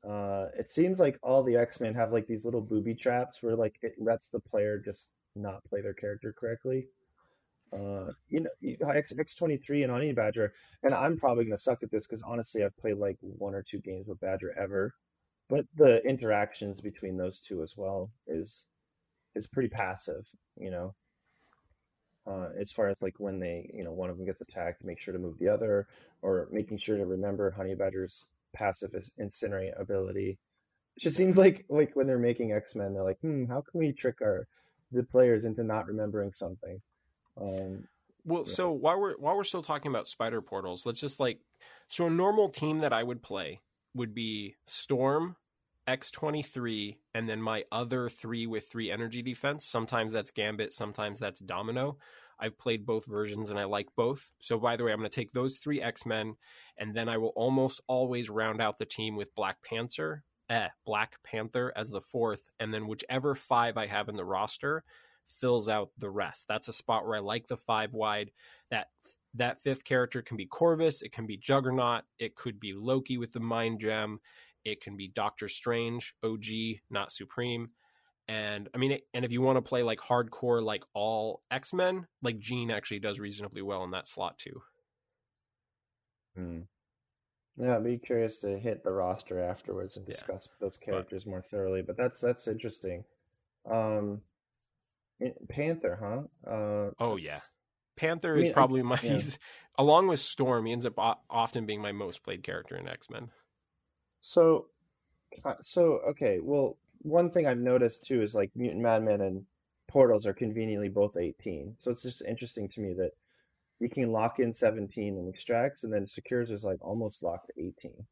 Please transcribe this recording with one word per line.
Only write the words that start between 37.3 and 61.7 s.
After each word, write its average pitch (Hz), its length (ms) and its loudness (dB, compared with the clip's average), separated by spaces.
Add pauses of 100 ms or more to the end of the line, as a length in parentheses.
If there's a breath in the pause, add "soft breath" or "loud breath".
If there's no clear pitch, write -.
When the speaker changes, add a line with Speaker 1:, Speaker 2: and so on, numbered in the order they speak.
Speaker 1:
Um, 95 520 -6 (360)
Speaker 2:
Well, 165 200 0
Speaker 1:
yeah. - 20 -8
Speaker 2:
so 180 260 0
while 156 280 4
we're, 196 160 0
while 156 200 2
we're 202 80 0
still 175 180 -2
talking 147 280 -2
about 117 160 0
spider 113 360 -2
portals, 92 420 -6
let's 117 160 -4
just, 143 200 -6
like, 123 200 2 (480 loud breath)
so 170 180 0
a 165 40 4
normal 196 400 6
team 156 300 0
that 147 120 4
I 113 100 2
would 120 200 -4
play 92 400 -6 (320)
would 117 200 -4
be 107 420 -4 (100)
Storm, 143 720 0 (500)
X 131 240 -2
twenty-three, 120 880 -4 (140)
and 113 120 -2
then 110 140 -2
my 110 320 -2
other 120 380 -2
three 113 360 -6
with 110 220 -6
three 113 220 -4
energy 117 320 -4
defense. 143 440 -4
Sometimes 113 460 0
that's 110 180 -4
Gambit, 107 440 -4
sometimes 104 440 -6
that's 101 220 -6
Domino. 113 560 -4 (420 loud breath)
I've 110 200 -6
played 113 260 -2
both 110 220 -2
versions 104 440 -4
and 101 80 -2
I 101 60 0
like 101 320 -2
both. 123 340 0 (120)
So 117 160 -2
by 117 180 2
the 120 80 -2
way, 113 80 2
I'm 107 60 0
gonna 110 100 -4
take 113 240 -6
those 131 240 -2
three 147 240 -2
X-Men, 110 560 -4 (400 loud breath)
and 107 180 -6
then 117 140 -2
I 117 80 0
will 113 180 0
almost 131 520 2
always 127 420 0
round 110 320 0
out 107 160 2
the 110 80 -4
team 110 320 -6
with 101 180 -8
Black 98 280 -2
Panther, 147 640 -6 (260)
eh, 110 180 0 (160)
Black 107 380 -2
Panther 113 520 -4